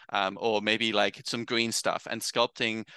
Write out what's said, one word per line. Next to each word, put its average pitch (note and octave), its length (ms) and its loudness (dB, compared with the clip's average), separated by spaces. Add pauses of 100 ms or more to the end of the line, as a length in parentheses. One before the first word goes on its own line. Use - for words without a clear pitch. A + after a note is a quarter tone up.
(120)
um, G2 300 0
or A2 200 2
maybe, A2 300 2
like, G2+ 320 2
some A#2 220 -4
green A#2 260 0
stuff, - 380 -2
and A2+ 100 -6
sculpting, A2+ 640 0 (120)